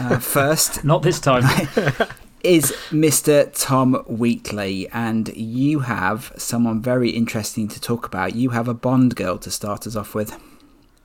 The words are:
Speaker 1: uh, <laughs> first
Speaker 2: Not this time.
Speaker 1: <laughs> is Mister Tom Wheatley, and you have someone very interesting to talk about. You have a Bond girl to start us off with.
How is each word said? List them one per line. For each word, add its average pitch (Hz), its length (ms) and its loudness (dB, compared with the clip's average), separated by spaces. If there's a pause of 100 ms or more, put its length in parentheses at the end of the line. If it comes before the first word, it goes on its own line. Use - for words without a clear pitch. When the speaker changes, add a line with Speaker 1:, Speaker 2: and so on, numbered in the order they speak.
Speaker 1:
uh, 127 180 0
<laughs> - 20 -2
first - 640 0
Speaker 2:
Not 147 180 4
this 156 180 0
time. 127 240 4 (320)
Speaker 1:
<laughs> 190 320 0 (360)
is 165 280 6 (200)
Mister 151 540 4
Tom 131 480 2 (120)
Wheatley, 104 840 -2
and 113 460 -2
you 131 440 0
have 110 560 -2
someone 117 440 0
very 123 300 2
interesting 113 580 -2
to - 120 -12
talk 117 260 -4
about. 95 300 -4
You 127 140 0
have 117 180 -2
a 120 60 -4
Bond 127 420 2
girl 92 220 -2
to - 120 -14
start 101 380 -6
us 107 80 -8
off 101 180 -8
with. 107 240 -4 (680)